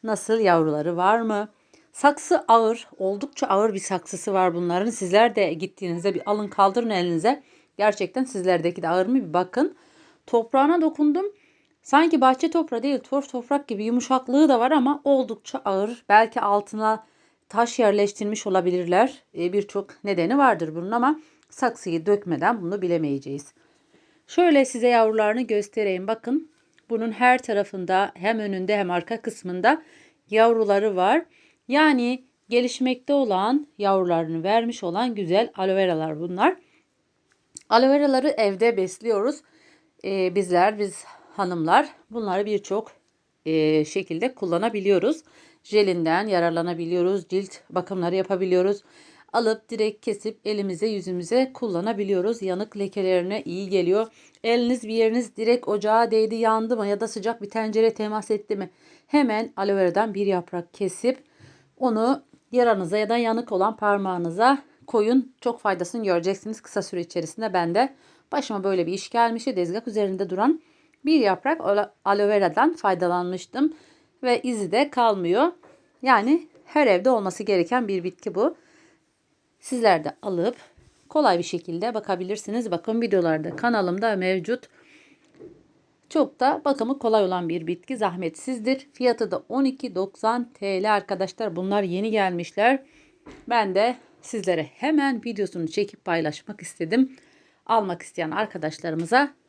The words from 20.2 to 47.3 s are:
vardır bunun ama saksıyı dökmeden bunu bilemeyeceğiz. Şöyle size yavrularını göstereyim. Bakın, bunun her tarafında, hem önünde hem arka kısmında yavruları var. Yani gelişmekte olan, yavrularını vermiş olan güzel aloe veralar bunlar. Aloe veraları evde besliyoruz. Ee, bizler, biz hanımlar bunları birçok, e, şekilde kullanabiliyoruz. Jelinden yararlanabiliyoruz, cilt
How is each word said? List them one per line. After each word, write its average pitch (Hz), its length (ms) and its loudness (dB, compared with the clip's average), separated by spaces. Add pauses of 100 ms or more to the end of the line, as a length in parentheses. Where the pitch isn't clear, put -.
vardır 175 360 2
bunun 170 160 -6
ama 262 300 0 (300)
saksıyı 175 560 -4
dökmeden 202 560 0
bunu 185 200 -6
bilemeyeceğiz. 143 720 -4 (720)
Şöyle 320 380 4
size 247 240 0
yavrularını 220 540 4
göstereyim. 208 640 -2
Bakın, 233 440 -4 (400)
bunun 226 220 -2
her 247 260 4
tarafında, 196 760 -2
hem 208 240 -2
önünde 196 380 -2
hem 190 140 -2
arka 175 320 -4
kısmında 185 600 -2 (480)
yavruları 214 680 4
var. 220 280 4 (440)
Yani 254 560 2 (240)
gelişmekte 254 640 0
olan, 247 520 0 (120)
yavrularını 175 640 0
vermiş 226 420 0
olan 220 300 -2
güzel 202 400 0
aloe 190 220 -2
veralar 160 440 -2
bunlar. 185 360 0 (1120)
Aloe 240 200 6
veraları 277 400 2
evde 220 480 0
besliyoruz. 208 640 -2 (640)
Ee, 185 300 -2
bizler, 185 440 2
biz 202 260 -8 (320)
hanımlar 180 520 2 (220)
bunları 208 360 -4
birçok, 208 460 -4 (540)
e, 156 380 2
şekilde 185 500 -4
kullanabiliyoruz. 196 880 0 (420)
Jelinden 185 640 2
yararlanabiliyoruz, 170 1000 0
cilt 190 280 -6 (140)